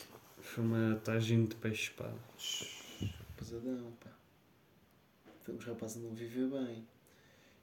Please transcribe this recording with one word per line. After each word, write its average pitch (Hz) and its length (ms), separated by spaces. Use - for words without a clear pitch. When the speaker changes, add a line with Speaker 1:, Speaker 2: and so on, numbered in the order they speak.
Speaker 1:
Foi - 240
uma 113 400
tagine 113 440
de 110 80
peixe - 360
espada. - 240
Speaker 2:
Shhh, - 720
pesadão, 120 560
pá. 113 80
Então, 117 120
os 113 100
rapazes 113 320
andam 117 140
a 110 40
viver 120 320
bem. 120 400